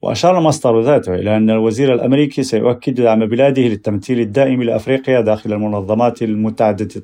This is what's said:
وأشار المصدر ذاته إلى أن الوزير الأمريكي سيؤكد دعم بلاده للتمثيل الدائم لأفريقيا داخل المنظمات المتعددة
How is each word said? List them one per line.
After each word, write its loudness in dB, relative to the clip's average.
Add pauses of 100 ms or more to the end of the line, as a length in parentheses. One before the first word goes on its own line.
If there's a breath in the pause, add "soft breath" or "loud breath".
وأشار 0
المصدر 2
ذاته 0
إلى -2
أن 2
الوزير 0
الأمريكي 0
سيؤكد -2
دعم 2
بلاده 2
للتمثيل -2
الدائم 0
لأفريقيا 0
داخل -2
المنظمات -2
المتعددة -2